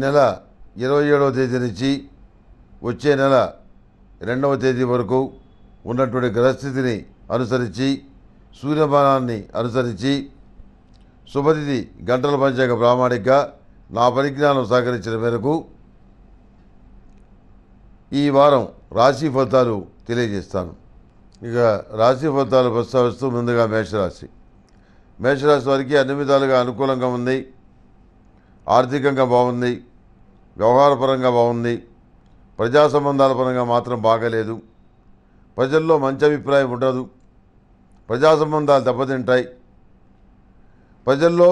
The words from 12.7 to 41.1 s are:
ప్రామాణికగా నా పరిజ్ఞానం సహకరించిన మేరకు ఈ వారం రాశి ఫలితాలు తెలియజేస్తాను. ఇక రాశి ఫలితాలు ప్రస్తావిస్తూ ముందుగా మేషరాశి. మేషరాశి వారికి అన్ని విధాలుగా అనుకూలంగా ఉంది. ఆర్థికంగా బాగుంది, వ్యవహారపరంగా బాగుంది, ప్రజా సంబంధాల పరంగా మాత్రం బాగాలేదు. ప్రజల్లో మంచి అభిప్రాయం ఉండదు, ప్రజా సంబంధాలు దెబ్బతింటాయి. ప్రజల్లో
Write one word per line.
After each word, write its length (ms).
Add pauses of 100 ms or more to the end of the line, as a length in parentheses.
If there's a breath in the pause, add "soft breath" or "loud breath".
ప్రామాణికగా 560 (600)
నా 100 (100)
పరిజ్ఞానం 540
సహకరించిన 500
మేరకు 320 (2750)
ఈ 60 (100)
వారం 300 (320)
రాశి 380
ఫలితాలు 420 (320)
తెలియజేస్తాను. 640 (720)
ఇక 120 (420)
రాశి 340
ఫలితాలు 420
ప్రస్తావిస్తూ 480 (100)
ముందుగా 380
మేషరాశి. 540 (1000 soft breath)
మేషరాశి 460
వారికి 300
అన్ని 200
విధాలుగా 420
అనుకూలంగా 540
ఉంది. 200 (1400 soft breath)
ఆర్థికంగా 480 (100)
బాగుంది, 380 (880)
వ్యవహారపరంగా 800
బాగుంది, 360 (840)
ప్రజా 240 (120)
సంబంధాల 460
పరంగా 240 (100)
మాత్రం 240 (100)
బాగాలేదు. 480 (1000 soft breath)
ప్రజల్లో 380 (120)
మంచి 220
అభిప్రాయం 480
ఉండదు, 280 (1040)
ప్రజా 220 (120)
సంబంధాలు 460
దెబ్బతింటాయి. 580 (1600 soft breath)
ప్రజల్లో 460